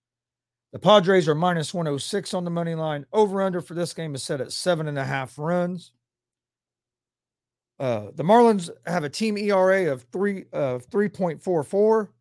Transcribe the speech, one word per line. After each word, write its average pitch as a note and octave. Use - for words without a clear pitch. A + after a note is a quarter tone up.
The A2+
Padres F#3
are D3+
minus E3
one E3+
oh C#3+
six -
on F#3
the F3
money E3+
line. D#3
Over G3
under F#3
for D#3+
this E3+
game D#3+
is B2+
set D3
at A#2+
seven D#3
and C#3+
a C3+
half C3+
runs. F3
Uh, A#2
the D#3+
Marlins G#3
have E3+
a C#3+
team G#3+
E G#3
R F#3+
A F#3+
of C3
three, G3
uh, C3+
three G3+
point F3
four F3
four. G#3